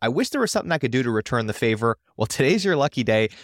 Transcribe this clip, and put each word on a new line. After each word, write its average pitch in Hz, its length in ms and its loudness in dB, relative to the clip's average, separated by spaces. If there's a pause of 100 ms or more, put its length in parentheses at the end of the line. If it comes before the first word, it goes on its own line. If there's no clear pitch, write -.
I 113 60 0
wish 151 220 0
there 285 100 -4
was 233 100 0
something 196 220 -2
I 160 60 2
could 135 120 -2
do 127 140 0
to 120 80 -2
return 110 360 -2
the 104 60 -2
favor," 113 440 0 (180)
well, 110 100 -2
today's 165 380 2
your 185 140 2
lucky 139 260 0
day 110 280 2 (120)